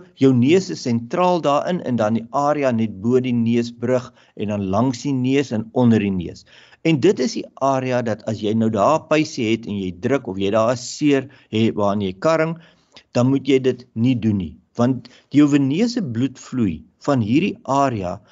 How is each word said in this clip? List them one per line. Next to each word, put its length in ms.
jou 180
neus 380
is 120
sentraal 580
daarin 420
en 140
dan 180
die 160
area 400
net 320
bo 180
die 120
neusbrug 800
en 120
dan 180
langs 360
die 100
neus 400
en 200
onder 260
die 120
neus. 360
En 180
dit 200
is 140
die 200
area 480
dat 220
as 160
jy 140
nou 160
daar 300
'n 80
pysie 420
het 160
en 100
jy 240
druk 280
of 100
jy 120
daar 220
'n 40
seer 520
het 240
waaraan 260
jy 180
karring, 400
dan 160
moet 180
jy 140
dit 340
nie 240
doen 180
nie. 200
Want 320
die 160
veneuse 560
bloedvloei 840
van 200
hierdie 440
area 560